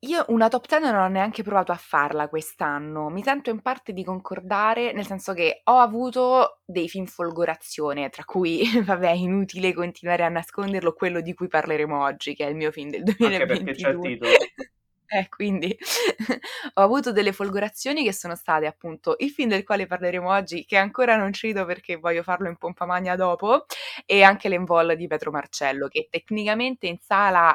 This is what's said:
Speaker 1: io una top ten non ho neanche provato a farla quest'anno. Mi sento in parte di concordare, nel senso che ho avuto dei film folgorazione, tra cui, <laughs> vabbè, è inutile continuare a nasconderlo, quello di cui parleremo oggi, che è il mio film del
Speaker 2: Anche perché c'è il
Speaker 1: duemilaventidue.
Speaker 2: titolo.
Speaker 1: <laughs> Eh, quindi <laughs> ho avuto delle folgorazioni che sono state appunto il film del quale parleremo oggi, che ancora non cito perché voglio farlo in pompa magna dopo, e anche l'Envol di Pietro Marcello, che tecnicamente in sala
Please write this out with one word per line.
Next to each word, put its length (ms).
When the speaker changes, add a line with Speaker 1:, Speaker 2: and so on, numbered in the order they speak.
Speaker 1:
io 240
una 200
top 180
ten 160
non 140
ho 120
neanche 360
provato 260
a 60
farla 520
quest'anno. 800
Mi 140
sento 280
in 120
parte 300
di 100
concordare, 920
nel 140
senso 260
che 320
ho 140
avuto 880
dei 240
film 180
folgorazione, 1000
tra 160
cui, 380
<laughs> 220
vabbè, 260
è 40
inutile 580
continuare 520
a 40
nasconderlo, 680
quello 260
di 140
cui 140
parleremo 540
oggi, 320
che 120
è 20
il 80
mio 160
film 180
del 140
Speaker 2:
Anche 260
perché 280
c'è 140
il 100
Speaker 1:
duemilaventidue. 0
Speaker 2:
titolo. 380
Speaker 1:
<laughs> 140
Eh, 160
quindi 500
<laughs> 960
ho 60
avuto 320
delle 220
folgorazioni 680
che 120
sono 200
state 300
appunto 540
il 100
film 220
del 120
quale 240
parleremo 400
oggi, 380
che 140
ancora 380
non 180
cito 320
perché 300
voglio 260
farlo 260
in 80
pompa 300
magna 280
dopo, 520
e 160
anche 260
l'Envol 480
di 100
Pietro 240
Marcello, 580
che 220
tecnicamente 760
in 120
sala 560